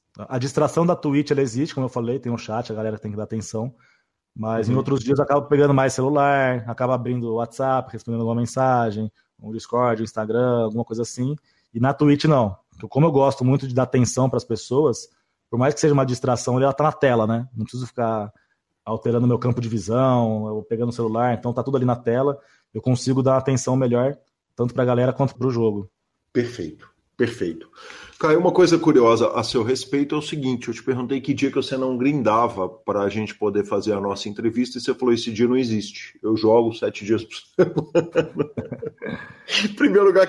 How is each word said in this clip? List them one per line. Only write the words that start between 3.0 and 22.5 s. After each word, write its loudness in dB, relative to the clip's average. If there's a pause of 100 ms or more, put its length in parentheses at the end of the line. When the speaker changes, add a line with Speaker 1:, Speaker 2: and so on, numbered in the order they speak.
Speaker 1:
que -12
dar -8
atenção. -8 (580)
Mas -2
em 2
Speaker 2:
Uhum. 2
Speaker 1:
outros 0
dias 0
eu 2
acabo 0
pegando 4
mais 2
celular, 2
acabo -2
abrindo -2
o -2
WhatsApp, -2
respondendo -6
alguma 0
mensagem, 0 (260)
um -14
Discord, -2
um -4
Instagram, 0
alguma -4
coisa -6
assim. -6 (380)
E -6
na 2
Twitch 4
não. 4 (180)
Então, -14
como 2
eu 2
gosto 2
muito 2
de -6
dar 4
atenção 2
pras -2
pessoas, 0 (400)
por -4
mais 2
que -10
seja 4
uma 4
distração, 0
ela 4
tá 0
na 2
tela, 2
né? -2
Não -6
preciso -8
ficar -4 (520)
alterando 0
meu 2
campo -2
de -4
visão, 0
ou -6
pegando -4
o -4
celular, 0
então -4
tá -4
tudo -2
ali 0
na 2
tela, 0 (360)